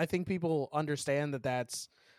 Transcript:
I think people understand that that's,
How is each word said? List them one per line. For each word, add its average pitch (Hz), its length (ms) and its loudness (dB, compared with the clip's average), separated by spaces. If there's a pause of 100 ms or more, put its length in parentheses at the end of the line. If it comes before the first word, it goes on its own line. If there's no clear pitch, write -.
I 165 40 4
think 180 220 0
people 165 440 0
understand 147 600 0
that 127 80 -4
that's, 127 480 -4 (280)